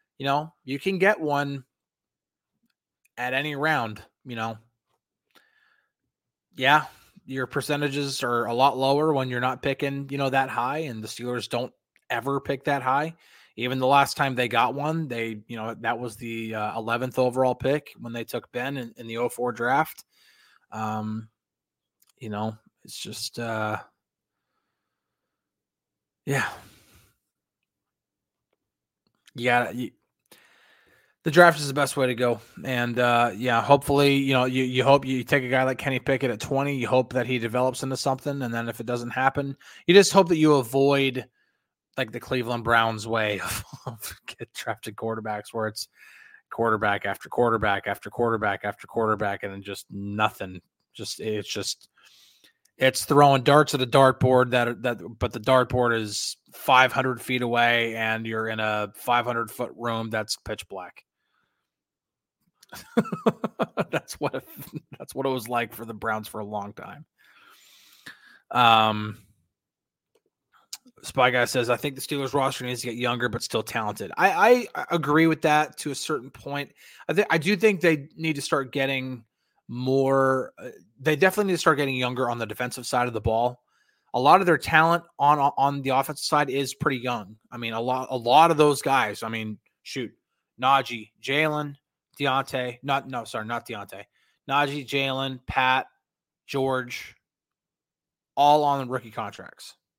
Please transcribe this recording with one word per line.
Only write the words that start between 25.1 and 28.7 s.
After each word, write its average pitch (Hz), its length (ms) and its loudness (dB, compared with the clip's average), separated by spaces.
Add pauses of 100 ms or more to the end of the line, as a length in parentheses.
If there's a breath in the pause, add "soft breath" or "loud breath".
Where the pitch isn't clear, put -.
yeah. 139 220 -2 (3000 loud breath)